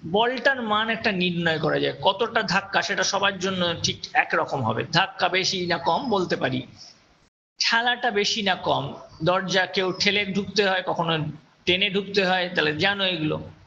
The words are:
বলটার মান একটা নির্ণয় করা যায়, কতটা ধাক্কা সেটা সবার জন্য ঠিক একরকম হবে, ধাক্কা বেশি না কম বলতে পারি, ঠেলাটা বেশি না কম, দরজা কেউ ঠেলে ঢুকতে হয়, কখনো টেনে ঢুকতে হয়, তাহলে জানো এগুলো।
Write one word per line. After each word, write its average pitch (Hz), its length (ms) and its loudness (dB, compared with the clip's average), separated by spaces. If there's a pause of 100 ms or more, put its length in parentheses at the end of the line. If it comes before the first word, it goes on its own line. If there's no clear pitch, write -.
বলটার 240 560 0
মান 214 280 0
একটা 220 220 -2
নির্ণয় 175 460 0
করা 143 220 0
যায়, 139 220 0
কতটা 220 400 2
ধাক্কা 180 400 0
সেটা 190 200 -2
সবার 196 360 0
জন্য 180 440 -2
ঠিক 170 160 -2 (140)
একরকম 156 500 0
হবে, 110 300 0
ধাক্কা 185 360 2
বেশি 180 380 0
না 170 120 0
কম 208 320 0
বলতে 175 260 2
পারি, 131 260 -2 (960)
ঠেলাটা 240 520 2
বেশি 202 320 0
না 190 120 2
কম, 139 400 -2 (300)
দরজা 185 420 2
কেউ 185 340 -2
ঠেলে 202 260 2
ঢুকতে 196 420 0
হয়, 185 180 0
কখনো 160 440 0 (340)
টেনে 196 260 2
ঢুকতে 196 360 0
হয়, 180 280 0
তাহলে 151 220 2
জানো 196 280 0
এগুলো। 156 460 -2 (160)